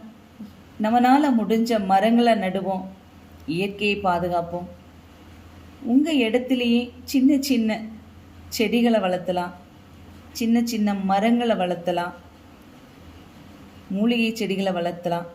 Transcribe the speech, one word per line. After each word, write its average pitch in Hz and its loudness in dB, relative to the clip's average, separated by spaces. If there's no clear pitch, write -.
நம்மனால 247 4
முடிஞ்ச 220 0
மரங்களை 226 4
நடுவோம், 190 -2
இயற்கையை 196 -2
பாதுகாப்போம். 175 -2
உங்க 294 2
இடத்துலயே 240 0
சின்ன 277 2
சின்ன 226 0
செடிகளை 226 2
வளர்த்தலாம், 180 -2
சின்ன 233 0
சின்ன 208 -2
மரங்களை 208 2
வளர்த்தலாம், 180 -2
மூலிகை 226 0
செடிகளை 190 -2
வளர்த்தலாம். 170 -4